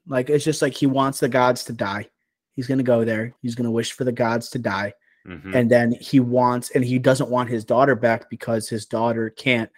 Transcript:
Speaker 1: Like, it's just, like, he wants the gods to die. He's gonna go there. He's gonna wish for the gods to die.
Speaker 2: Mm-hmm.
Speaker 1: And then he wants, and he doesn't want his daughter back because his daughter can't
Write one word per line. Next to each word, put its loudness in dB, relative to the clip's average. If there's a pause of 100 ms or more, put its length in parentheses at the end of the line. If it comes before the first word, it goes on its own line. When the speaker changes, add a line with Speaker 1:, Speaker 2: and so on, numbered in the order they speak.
Speaker 1:
Like, -2
it's 2
just, 0
like, 0
he 0
wants 0
the 0
gods 2
to -10
die. -6 (440)
He's -8
gonna 0
go 2
there. -4
He's -4
gonna -2
wish -2
for -8
the 0
gods -2
to -6
die. -4 (340)
Speaker 2:
Mm-hmm. -10
Speaker 1:
And 4
then 4
he 2
wants, 0
and 2
he 0
doesn't 2
want -2
his -4
daughter 4
back 0
because -4
his -8
daughter -2
can't -2